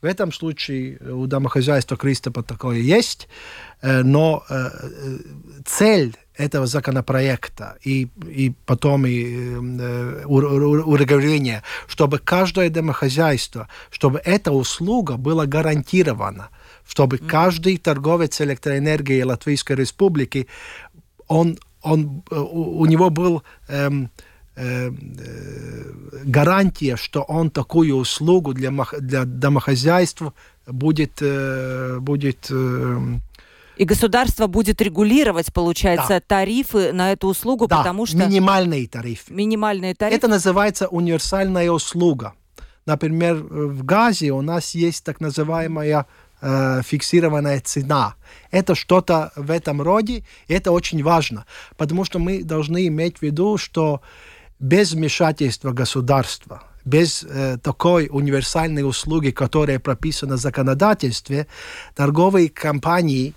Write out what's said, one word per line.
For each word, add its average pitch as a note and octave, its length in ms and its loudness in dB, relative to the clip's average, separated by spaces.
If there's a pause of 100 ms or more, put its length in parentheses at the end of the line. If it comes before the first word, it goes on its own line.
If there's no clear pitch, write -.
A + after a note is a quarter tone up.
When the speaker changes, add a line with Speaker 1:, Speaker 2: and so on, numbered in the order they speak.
Speaker 1:
В D3 40 -8
этом F3+ 260 -2
случае C3+ 640 -8 (140)
у B2+ 160 -4
домохозяйства C3+ 680 0
Кристопа B2+ 440 -2
такое A#2+ 360 -6
есть, D#3+ 500 2 (540)
э, C3 220 4
но, D3 460 4
э, C3 220 -4
э, C3+ 460 -12 (480)
цель F#3 500 4 (220)
этого C#3+ 300 -2
законопроекта C3 1160 -2
и, C3+ 240 -2 (180)
и C3+ 280 -2 (120)
потом C#3 400 2
и, B2 200 0
э, B2 1000 -6
ур-, C#3+ 200 4
ур-, C#3 180 2
ур-, D3+ 240 2
урегулирование, C#3+ 760 4 (220)
чтобы D3 340 0
каждое F3+ 500 2
домохозяйство, D3 1000 -2 (240)
чтобы C#3 320 0
эта F3+ 300 2
услуга E3 640 0
была D3+ 280 0
гарантирована, C#3+ 1000 0 (400)
чтобы C3+ 300 2
Speaker 2:
Мгм. D#3 100 -10
Speaker 1:
каждый E3+ 500 2
торговец D#3 640 0
электроэнергии C#3+ 840 0
Латвийской C3 520 -2
Республики, C3+ 720 0 (800)
он, E3 300 2 (240)
он, D#3 500 0
э, E3 60 -6
у, D#3+ 420 -4
у D#3+ 60 4
него D#3+ 240 6
был... E3+ 340 0 (240)
Эм, C#3 420 -2 (460)
эм, B2 420 -6 (220)
э, - 720 -14 (340)
гарантия, D3 680 4
что - 280 -6
он D#3+ 260 0
такую D3+ 460 2
услугу D3+ 580 0
для C3 180 -4
мах-, C#3 280 -4
для C3 260 -2
домохозяйств C#3 960 2 (460)
будет... D3 540 -2
э, C3 760 -4
будет, C#3 520 -2
эм, B2+ 720 -2 (560)
Speaker 2:
И G3 80 2
государство A3 600 2
будет G3+ 340 0
регулировать, G#3 720 2
получается, E3+ 560 0
Speaker 1:
Да. F#3 100 4
Speaker 2:
тарифы G3 720 0
на F#3 220 0
эту F#3+ 160 -2
услугу, A3+ 380 0
Speaker 1:
Да, E3 100 4
Speaker 2:
потому F3+ 280 0
что D#3+ 120 0
Speaker 1:
минимальные F#3 720 4
тарифы. A#2 440 -10
Speaker 2:
Минимальные G#3 640 -2
тарифы. G#3+ 220 0
Speaker 1:
Это A#3+ 100 2
называется G3 600 2
универсальная F3 840 0
услуга. D#3 600 0 (520)
Например, D#3+ 500 0
в D3 500 -6
газе F#3 460 2
у C3+ 100 -2
нас E3 340 -4
есть E3+ 300 -2
так - 160 -8
называемая, D#3 840 -2 (360)
э, C3+ 420 0
фиксированная D3 800 0
цена. C3+ 540 -2 (360)
Это F#3 240 2
что-то F3 600 2
в C#3+ 120 -8
этом D#3 320 -2
роде, G#3+ 420 0 (260)
и D#3 40 2
это F#3 200 0
очень E3+ 300 0
важно, D3+ 420 0 (320)
потому D#3+ 280 -2
что F3+ 140 -6
мы F#3 240 -2
должны D#3+ 440 -2
иметь D#3+ 320 -2
в - 20 -6
виду, F3 360 0
что D3+ 440 -2 (580)
без D#3+ 340 4
вмешательства D3+ 800 0
государства, B2+ 920 -2 (220)
без, D#3 380 2
э, C3+ 400 -4
такой E3 480 2
универсальной C#3+ 720 -2
услуги, C#3 480 -2
которая C#3+ 480 0
прописана C#3 560 -4
в B2 60 -2
законодательстве, C#3 1040 0 (500)
торговые E3 540 4
компании D3+ 880 0